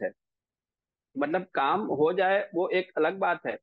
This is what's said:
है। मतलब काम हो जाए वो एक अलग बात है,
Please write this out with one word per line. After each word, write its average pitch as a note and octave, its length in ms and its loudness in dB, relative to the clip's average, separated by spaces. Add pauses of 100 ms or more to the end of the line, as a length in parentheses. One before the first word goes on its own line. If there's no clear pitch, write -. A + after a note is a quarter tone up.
है। F#2 100 -2 (1040)
मतलब D3+ 300 -2 (100)
काम D#3+ 260 2
हो D#3 320 2
जाए F#3+ 260 2 (160)
वो F3+ 140 0
एक F3+ 280 0
अलग E3+ 220 0
बात F3+ 280 0
है, - 160 -4